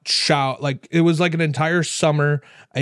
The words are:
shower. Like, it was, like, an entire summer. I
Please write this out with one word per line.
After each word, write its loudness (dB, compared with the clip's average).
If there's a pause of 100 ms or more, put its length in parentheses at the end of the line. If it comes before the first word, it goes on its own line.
shower. 0
Like, -6
it 2
was, 2
like, 0
an -2
entire 0
summer. 0 (340)
I -2